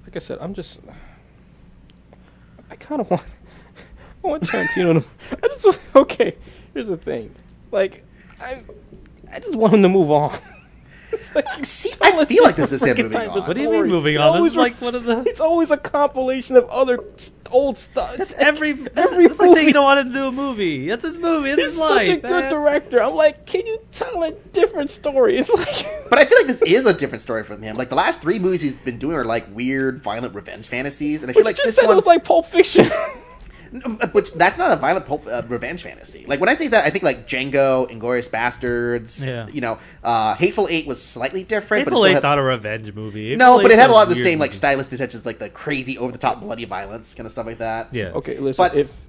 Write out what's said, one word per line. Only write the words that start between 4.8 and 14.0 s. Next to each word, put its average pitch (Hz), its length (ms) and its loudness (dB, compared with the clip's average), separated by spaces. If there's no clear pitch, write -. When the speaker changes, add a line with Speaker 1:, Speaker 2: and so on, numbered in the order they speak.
Speaker 1:
to, - 60 -16
I 480 60 0
just, 523 380 2
<laughs> - 100 -2
okay, 247 400 0
here's 233 140 -8
the 180 80 -6
thing. 131 380 -10
Like, 294 320 -4
I, 254 220 -14
I - 80 -14
just 381 160 -8
want 220 180 4
him 202 80 6
to 185 60 6
move 185 240 4
on. 147 320 0
<laughs> - 40 -20
It's - 200 -14
like, 294 100 0
Speaker 2:
See, - 240 -6
Speaker 1:
tell 381 280 4
Speaker 2:
I 311 40 2
Speaker 1:
a 294 40 2
Speaker 2:
feel 427 160 4
like - 140 6
this 277 160 0
is 139 100 -2
him 127 140 2
Speaker 1:
different 110 160 -2
Speaker 2:
moving - 160 -4
Speaker 1:
type 90 80 -6
of 196 60 -2
Speaker 2:
on. - 60 -6
Speaker 3:
What 175 60 -2
do 247 60 -4
you 285 80 -2
mean 269 120 0
Speaker 1:
story. 269 100 0
Speaker 3:
moving 151 240 2